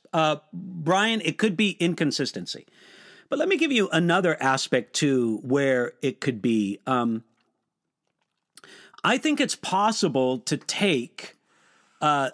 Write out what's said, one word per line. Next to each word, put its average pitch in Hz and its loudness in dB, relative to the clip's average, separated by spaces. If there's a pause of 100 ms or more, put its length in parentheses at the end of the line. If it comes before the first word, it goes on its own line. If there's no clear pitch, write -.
(120)
uh, 156 2 (160)
Brian, 185 -2
it - -2
could 208 0
be 202 2
inconsistency. 151 -4 (640)
But 285 -2
let 320 0
me 381 2
give 302 0
you 220 2
another 170 2
aspect, 131 0
too, 123 2
where 131 0
it 131 -4
could 117 -4
be. 107 0
Um, 117 -2 (1800)
I 240 2
think 302 0
it's 269 -2
possible 151 0
to - -4
take, - -4 (640)
uh, 143 0